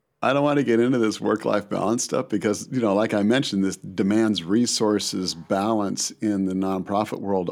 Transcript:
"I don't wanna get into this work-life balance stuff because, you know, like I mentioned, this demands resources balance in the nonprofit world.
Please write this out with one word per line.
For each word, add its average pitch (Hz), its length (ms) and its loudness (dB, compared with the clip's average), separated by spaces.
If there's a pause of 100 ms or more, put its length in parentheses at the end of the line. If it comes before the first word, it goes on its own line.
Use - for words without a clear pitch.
(200)
"I 120 140 2
don't 143 100 2
wanna 143 180 2
get 117 180 4
into 123 180 4
this 110 220 0
work-life 107 500 0
balance 101 340 0
stuff - 240 -4
because, 104 420 -2
you 131 100 -2
know, 104 140 2
like 110 200 2
I 101 80 2
mentioned, 107 420 2
this 95 140 -2
demands 101 680 0
resources 104 880 0
balance 98 760 -2
in 101 340 -2
the 92 100 -2
nonprofit 95 680 -2
world. 95 320 -2